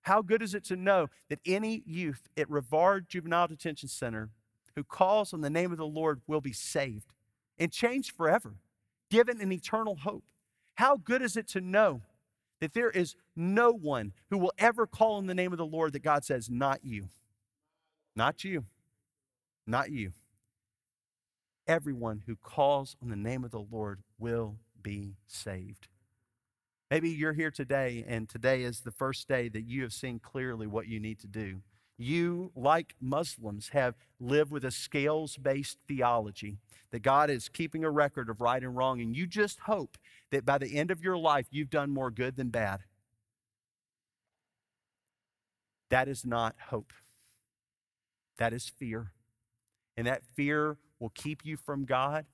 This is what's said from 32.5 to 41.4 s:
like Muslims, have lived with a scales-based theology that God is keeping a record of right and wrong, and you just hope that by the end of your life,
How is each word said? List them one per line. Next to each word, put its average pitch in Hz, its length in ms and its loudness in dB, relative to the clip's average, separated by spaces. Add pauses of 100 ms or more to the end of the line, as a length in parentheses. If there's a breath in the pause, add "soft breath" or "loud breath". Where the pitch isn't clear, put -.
like 151 460 2
Muslims, 127 720 -4
have 127 240 2 (240 soft breath)
lived 139 320 2
with 143 140 -6
a 127 60 -2
scales-based 139 1160 -2
theology 113 720 0 (320 loud breath)
that 117 100 -6
God 139 280 6
is 131 220 -2
keeping 160 340 -4
a 156 60 2
record 143 400 2
of 107 100 -6
right 123 220 4
and 127 120 -8
wrong, 127 280 2
and 117 120 -2
you 170 120 -2
just 202 340 -2
hope 202 380 -2 (320 soft breath)
that 139 160 0
by 143 100 6
the 139 220 -2
end 165 120 0
of 165 120 -2
your 185 160 0
life, 147 320 4